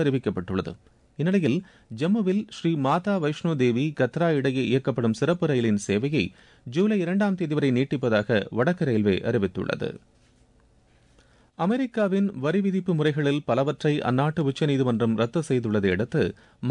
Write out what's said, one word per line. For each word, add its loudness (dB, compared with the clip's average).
அறிவிக்கப்பட்டுள்ளது. -2
இந்நிலையில், 0
ஜம்முவில் 0
ஸ்ரீ -2
மாதா 0
வைஷ்ணோ -2
தேவி 2
கத்ரா 0
இடையே 0
இயக்கப்படும் 0
சிறப்பு 0
ரயிலின் 0
சேவையை 0
ஜூலை 0
இரண்டாம் 0
தேதி -4
வரை 2
நீட்டிப்பதாக 0
வடக்கு 0
ரயில்வே 4
அறிவித்துள்ளது. -2
அமெரிக்காவின் 0
வரி 0
விதிப்பு 0
முறைகளில் 0
பலவற்றை 0
அந்நாட்டு 0
உச்சநீதிமன்றம் 0
ரத்து 0
செய்துள்ளதை 2
அடுத்து, 0